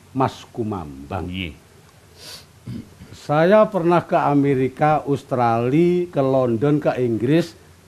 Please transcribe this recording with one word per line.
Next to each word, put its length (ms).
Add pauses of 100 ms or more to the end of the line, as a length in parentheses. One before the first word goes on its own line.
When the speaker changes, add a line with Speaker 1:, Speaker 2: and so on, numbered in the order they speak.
(140)
Speaker 1:
Mas 400
Kumambang. 720
Speaker 2:
Nggih. 320 (1600)
Speaker 1:
Saya 560
pernah 320
ke 160
Amerika, 880
Australia, 1040
ke 80
London, 640
ke 160
Inggris, 560 (340)